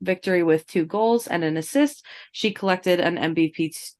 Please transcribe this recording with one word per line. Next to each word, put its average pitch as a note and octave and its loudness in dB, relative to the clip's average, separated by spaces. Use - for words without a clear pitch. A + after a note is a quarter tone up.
victory F3+ 0
with D#3+ 2
two E3+ 0
goals A3+ 0
and E3+ -4
an D#3+ -2
assist. - 0
She G#3+ -2
collected F#3 0
an E3+ 0
M D#3+ -2
V E3 2
P D#3+ -4
t-, - -16